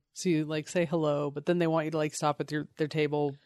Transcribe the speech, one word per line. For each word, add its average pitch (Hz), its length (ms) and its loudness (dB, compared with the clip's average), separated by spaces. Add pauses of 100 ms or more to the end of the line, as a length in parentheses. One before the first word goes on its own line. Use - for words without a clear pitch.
(140)
So - 160 -4
you, 156 160 2
like, 151 220 -4
say 175 180 0
hello, 147 460 0
but 147 140 -8
then 175 120 2
they 170 100 2
want 160 180 2
you 156 60 -4
to, 160 60 -2
like, 151 160 0
stop 147 280 0
at 143 100 -8
your, 151 160 -4 (100)
their 160 100 0
table, 147 480 0 (100)